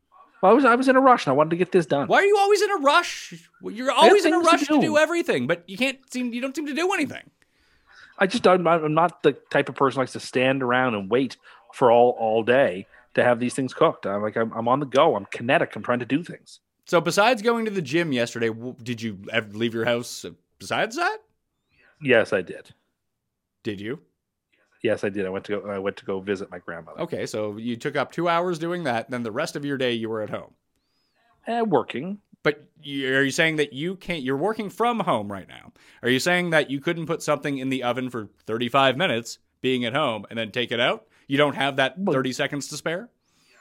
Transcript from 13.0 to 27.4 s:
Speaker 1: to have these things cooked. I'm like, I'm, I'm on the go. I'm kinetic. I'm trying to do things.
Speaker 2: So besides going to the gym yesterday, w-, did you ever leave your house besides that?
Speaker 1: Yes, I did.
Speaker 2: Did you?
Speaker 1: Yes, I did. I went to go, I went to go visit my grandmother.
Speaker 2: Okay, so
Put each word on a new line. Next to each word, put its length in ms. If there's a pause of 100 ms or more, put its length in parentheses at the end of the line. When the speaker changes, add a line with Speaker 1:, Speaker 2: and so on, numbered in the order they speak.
Speaker 1:
to 80
have 160
these 140
things 200
cooked. 320
I'm 160
like, 160
I'm, 160
I'm 140
on 120
the 60
go. 300
I'm 100
kinetic. 500
I'm 80
trying 160
to 60
do 180
things. 360 (260)
Speaker 2:
So 160
besides 400
going 240
to 60
the 100
gym 300
yesterday, 360
w-, 340
did 200
you 180 (120)
ever 200
leave 220
your 120
house 400 (320)
besides 380
that? 220 (840)
Speaker 1:
Yes, 320
I 100
did. 300 (880)
Speaker 2:
Did 180
you? 180 (840)
Speaker 1:
Yes, 200
I 60
did. 160
I 40
went 160
to 140
go, 100
I 100
went 180
to 80
go 140
visit 320
my 80
grandmother. 420
Speaker 2:
Okay, 240
so 320